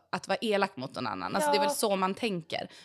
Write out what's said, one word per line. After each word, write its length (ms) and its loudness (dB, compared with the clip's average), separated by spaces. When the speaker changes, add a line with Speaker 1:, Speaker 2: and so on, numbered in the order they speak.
Speaker 1:
att 160 -6
vara 140 0
elak 340 2
mot 200 -8
någon 120 -4
annan. 280 -4
Alltså, 160 2
det 60 6
är 40 4
Speaker 2:
Ja. 60 2
Speaker 1:
väl 80 0
så 200 2
man 200 0
tänker. 440 -4
Men 80 -8